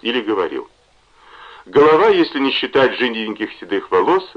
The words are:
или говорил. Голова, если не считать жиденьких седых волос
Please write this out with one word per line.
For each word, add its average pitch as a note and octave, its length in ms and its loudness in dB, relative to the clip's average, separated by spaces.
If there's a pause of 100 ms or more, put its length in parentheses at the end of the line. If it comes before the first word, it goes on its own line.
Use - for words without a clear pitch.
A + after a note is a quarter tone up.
или A#2+ 200 -4
говорил. F2 480 -4 (960)
Голова, D#3 440 4
если E3 300 2
не C3+ 120 0
считать B2+ 460 0
жиденьких A2 640 -6
седых G2 300 -6
волос D3+ 480 0